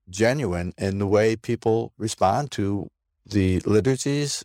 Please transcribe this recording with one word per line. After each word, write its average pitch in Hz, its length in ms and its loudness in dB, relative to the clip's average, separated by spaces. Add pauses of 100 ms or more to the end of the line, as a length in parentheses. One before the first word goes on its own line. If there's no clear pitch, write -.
genuine 98 680 0
in 98 220 -2
the 101 80 0
way 107 300 4
people 113 600 -2
respond 110 540 0
to 101 380 -4 (360)
the 92 360 2
liturgies, 135 840 0